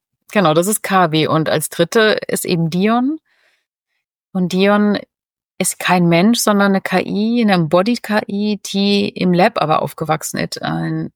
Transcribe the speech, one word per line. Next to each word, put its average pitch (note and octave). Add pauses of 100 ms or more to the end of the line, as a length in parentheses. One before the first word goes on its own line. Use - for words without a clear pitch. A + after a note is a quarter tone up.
(320)
genau, E3
das E3+
ist G#3+
Kavi. D#3+
Und D#3
als D#3
dritte G#3+
ist -
eben E3
Dion. A#3 (1120)
Und F#3
Dion G3+ (600)
ist -
kein F3+
Mensch, G3+
sondern G3+
eine F#3+
K F#3
I, A3+
eine G#3
Embodied F3+
K G#3+
I, G#3
die G3+
im F3+
Lab -
aber D#3
aufgewachsen -
ist, -
ein, D#3+